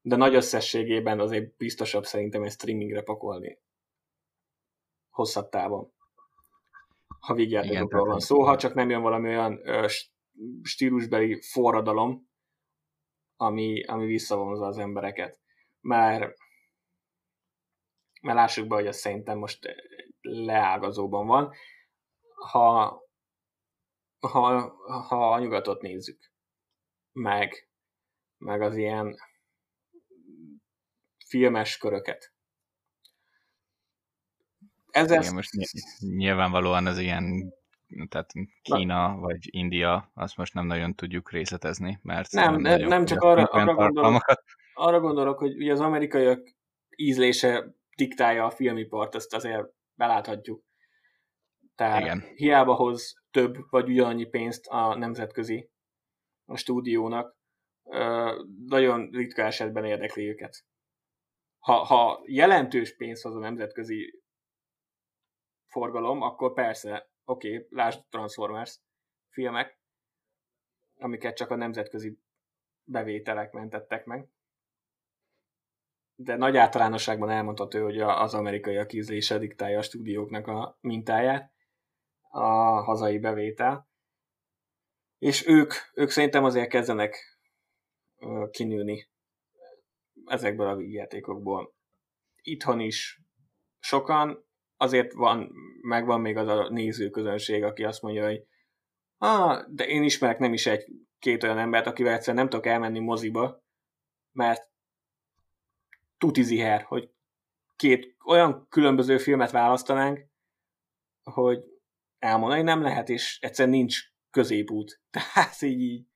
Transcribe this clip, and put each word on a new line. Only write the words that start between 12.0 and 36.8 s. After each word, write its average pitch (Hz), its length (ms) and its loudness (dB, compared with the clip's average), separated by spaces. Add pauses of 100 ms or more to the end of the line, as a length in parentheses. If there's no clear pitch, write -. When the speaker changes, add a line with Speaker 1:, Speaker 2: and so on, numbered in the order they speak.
Speaker 1:
ami, 110 480 -2
ami 113 220 -6
visszavonza 104 600 -4
az 101 120 -6
embereket. 101 640 -8 (400)
Mert, 113 540 2 (1900)
mert 117 160 0
lássuk 113 300 2
be, 113 80 0
hogy 104 120 0
ez 101 100 -8
szerintem 107 400 -6
most 104 220 -8 (640)
leágazóban 104 1040 -2
van. 143 260 4 (1000)
Ha, 117 480 4 (1200)
ha, 123 540 2 (340)
ha 120 260 2
a 120 60 2
nyugatot 104 420 -4
nézzük, - 500 -14 (800)
meg, 104 580 -4 (680)
meg 104 240 -4
az 107 140 0
ilyen 107 400 -4 (2000)
filmes 120 500 2
köröket. - 560 -6 (2500)
Ezzel 160 360 4
Speaker 2:
Igen, 90 120 -4
most 92 180 -8
ny-, - 640 -8
nyilvánvalóan 90 720 2